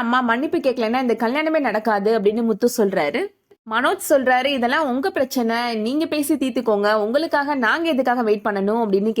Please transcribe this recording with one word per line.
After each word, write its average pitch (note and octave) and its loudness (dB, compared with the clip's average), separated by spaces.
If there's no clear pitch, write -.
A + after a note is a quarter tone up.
அம்மா B3 2
மன்னிப்பு B3+ 0
கேட்கலன்னா B3 0
இந்த B3 0
கல்யாணமே D4 0
நடக்காது G#3+ 0
அப்படின்னு G#3 0
முத்து A3+ 0
சொல்றாரு. F#3+ 0
மனோஜ் C#4 0
சொல்றாரு, B3+ 2
"இதெல்லாம் C#4 0
உங்க C4+ 0
பிரச்சனை, A#3+ -2
நீங்க B3+ -2
பேசி D4+ -2
தீர்த்துக்கோங்க, A3+ 0
உங்களுக்காக C#4+ 0
நாங்க C4+ 0
எதுக்காக B3+ 0
வெயிட் G#3 0
பண்ணணும்?" G3+ 0
அப்படின்னு G3+ 0